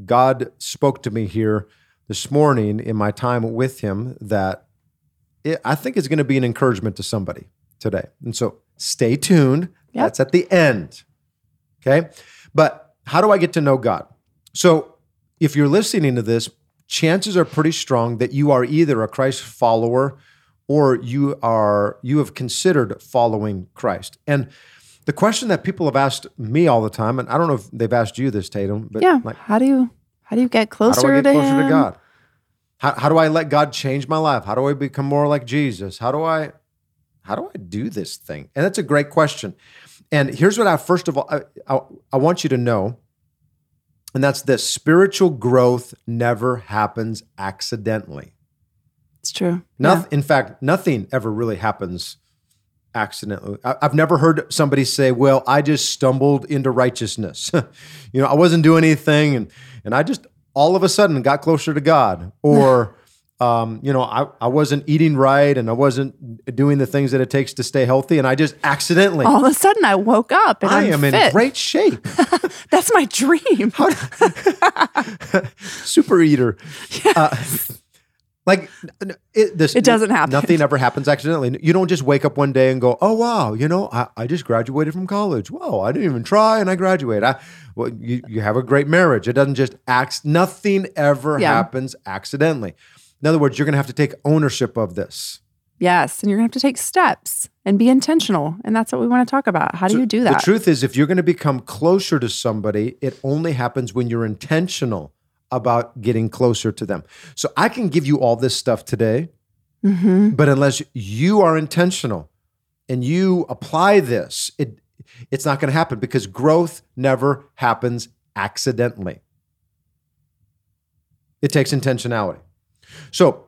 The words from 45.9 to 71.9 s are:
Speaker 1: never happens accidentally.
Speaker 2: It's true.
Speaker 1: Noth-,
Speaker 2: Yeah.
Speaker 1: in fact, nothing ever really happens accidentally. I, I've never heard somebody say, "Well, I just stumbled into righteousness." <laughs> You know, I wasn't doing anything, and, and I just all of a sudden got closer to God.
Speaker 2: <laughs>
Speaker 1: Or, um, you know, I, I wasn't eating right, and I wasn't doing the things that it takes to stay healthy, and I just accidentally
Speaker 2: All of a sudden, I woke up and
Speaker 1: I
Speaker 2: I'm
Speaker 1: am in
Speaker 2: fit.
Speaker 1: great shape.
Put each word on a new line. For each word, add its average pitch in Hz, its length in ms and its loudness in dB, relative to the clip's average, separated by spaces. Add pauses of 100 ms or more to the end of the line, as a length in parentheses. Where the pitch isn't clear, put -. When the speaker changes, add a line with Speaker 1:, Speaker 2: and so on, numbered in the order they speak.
Speaker 1:
never 120 500 -2
happens 110 640 -6 (140)
accidentally. 98 960 -8 (880)
Speaker 2:
It's - 120 -10
true. 175 300 -4 (160)
Speaker 1:
Noth-, 170 320 2
Speaker 2:
Yeah. 147 80 -2
Speaker 1:
in 143 40 -2
fact, 143 400 -2
nothing 143 500 -2
ever 113 200 -4
really 110 240 -4
happens 90 640 -6 (760)
accidentally. 104 680 -8
I, 127 180 -2
I've 143 120 0
never 156 240 4
heard 156 340 2
somebody 139 320 2
say, 131 280 2
"Well, 135 340 4
I 139 160 2
just 143 280 0
stumbled 135 560 0
into 135 240 -2
righteousness." 117 840 -4
<laughs> 143 60 2 (500)
You 131 80 0
know, 135 80 2
I 139 60 2
wasn't 165 280 4
doing 160 220 6
anything, 151 500 2
and, 107 160 -6 (340)
and 107 80 -6
I 139 120 2
just - 200 -6 (300)
all 156 220 4
of 180 80 0
a 185 40 4
sudden 170 340 2
got 139 200 0
closer 160 320 0
to 147 60 -2
God. 110 560 2
Speaker 2:
<laughs> - 80 -20
Speaker 1:
Or, 135 500 4 (460)
um, 117 420 -2
you 135 100 -2
know, 131 120 0
I, 117 240 -4 (120)
I 117 60 -2
wasn't 143 400 0
eating 156 300 2
right, 135 420 4
and 113 100 -4
I 113 40 0
wasn't 127 720 -2 (100)
doing 143 240 2
the 135 80 0
things 139 240 0
that 131 100 0
it 127 100 -2
takes 139 240 -2
to 123 100 -6
stay 135 220 0
healthy, 135 320 2
and 131 100 2
I 131 80 2
just 151 260 0
accidentally 165 640 2
Speaker 2:
All 285 180 6
of 269 60 6
a 294 40 2
sudden, 392 300 2
I 202 120 4
woke 214 340 2
up 339 320 2
and 196 80 2
Speaker 1:
I - 160 4
Speaker 2:
I'm 180 60 2
Speaker 1:
am 143 120 0
in 139 80 4
Speaker 2:
fit. 226 200 4
Speaker 1:
great 233 240 2
shape. - 460 0